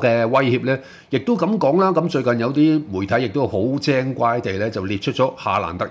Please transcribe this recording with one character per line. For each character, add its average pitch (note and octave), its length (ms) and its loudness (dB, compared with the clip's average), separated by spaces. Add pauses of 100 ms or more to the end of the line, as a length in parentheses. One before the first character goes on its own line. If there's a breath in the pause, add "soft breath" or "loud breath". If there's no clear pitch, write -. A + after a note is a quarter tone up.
嘅 A#2 220 2
威 B2+ 280 2
脅 A#2 60 -4
呢？ C3 160 0 (300 loud breath)
亦 C3 100 0
都 A#3+ 160 0
咁 F#3 220 0
講 D#3 240 2
啦。 F#3+ 100 2
咁 E3 160 0
最 C3 160 -2
近 A#2+ 160 2
有 B2+ 140 0
啲 D#3 360 4
媒 F#2+ 160 -4
體 A#2+ 200 0
亦 - 20 -2
都 B2+ 180 -2
好 A2+ 320 0
精 C3 360 0
乖 A#2 260 0
地 G2+ 140 -4
呢， G#2 160 -2
就 G2 160 -6
列 G2+ 120 -4
出 C3 140 -4
咗 C3 260 0
夏 G#2 220 -2
蘭 E2+ 180 -4
特 A2 120 -4